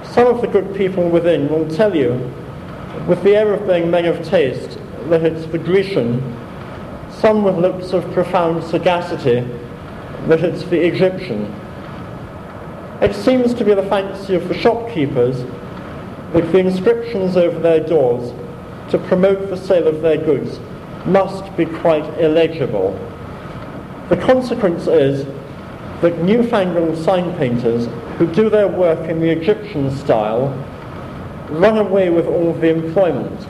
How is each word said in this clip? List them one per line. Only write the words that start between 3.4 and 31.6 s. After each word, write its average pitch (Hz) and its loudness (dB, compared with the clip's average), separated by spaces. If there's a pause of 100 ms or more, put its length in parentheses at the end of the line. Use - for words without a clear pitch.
of 202 -2
being 170 2
men 175 2
of 170 0
taste, 135 0 (300)
that 165 4
it's 160 0
the 165 -4
Grecian, 143 0 (880)
some 214 4
with 180 2
looks - 0
of 175 0
profound 170 2
sagacity, 165 0 (800)
that 160 4
it's 160 -2
the 170 2
Egyptian. 147 0 (1500)
It 202 2
seems 254 2
to 233 -2
be 208 4
the 190 0
fancy 196 -2
of 175 0
the 180 -2
shopkeepers 135 0 (880)
that 165 2
the 180 4
inscriptions 185 2
over 170 2
their 165 4
doors 131 2 (560)
to 170 0
promote 190 2
the 185 -4
sale 180 2
of 156 0
their 156 2
goods - 0 (460)
must 185 0
be 165 0
quite 156 0 (140)
illegible. 151 2 (1120)
The - 2
consequence 226 2
is 139 4 (720)
that 170 2
newfangled 180 2
sign 180 2
painters 120 0 (300)
who 170 4
do 220 4
their 208 4
work 160 2
in 165 0
the 165 4
Egyptian 160 0
style 123 0 (960)
run 190 4